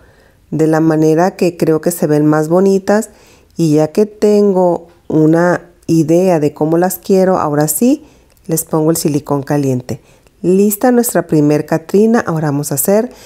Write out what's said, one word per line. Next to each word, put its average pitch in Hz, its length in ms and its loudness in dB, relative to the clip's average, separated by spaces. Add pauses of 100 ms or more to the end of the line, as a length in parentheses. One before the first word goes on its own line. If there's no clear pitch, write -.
(500)
de 156 160 0
la 160 140 0
manera 160 560 0
que 175 200 -2
creo 160 240 0
que 175 120 -2
se - 140 -4
ven 151 200 2
más 156 240 0
bonitas 196 580 0 (480)
y 156 200 2
ya 156 140 0
que 214 140 0
tengo 202 840 0 (200)
una 160 540 2 (240)
idea 165 540 2
de 143 120 -2
cómo 156 240 -2
las 180 220 -2
quiero, 190 400 0
ahora 151 300 -2
sí 254 360 -2 (420)
les 165 200 -4
pongo 156 240 0
el 165 80 -2
silicón 143 440 -4
caliente. 135 600 -4 (400)
Lista 202 500 0
nuestra 226 340 0
primer 147 380 2
Catrina, 208 560 0
ahora 156 280 -4
vamos 147 220 -4
a 143 60 -4
hacer 220 340 -2 (160)